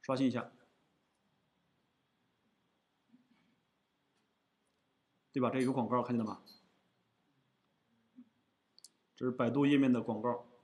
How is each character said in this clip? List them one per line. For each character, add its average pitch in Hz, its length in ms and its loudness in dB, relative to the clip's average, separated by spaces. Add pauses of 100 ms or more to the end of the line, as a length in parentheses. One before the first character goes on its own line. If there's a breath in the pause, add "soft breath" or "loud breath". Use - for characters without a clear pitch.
刷 135 120 -4
新 131 140 2
一 - 20 4
下， 117 220 -6 (4000)
对 143 80 -4
吧？ 123 100 0
这 131 120 -2
有 123 60 0
个 135 40 0
广 123 160 -2
告， 123 160 0
看 120 100 -4
见 120 60 0
了 107 100 -4
吗？ 101 120 -14 (2750)
这 - 100 -8
是 127 60 0
百 123 180 0
度 143 160 2
页 143 120 4
面 135 160 4
的 113 80 2
广 107 200 -4
告。 120 240 -4 (180)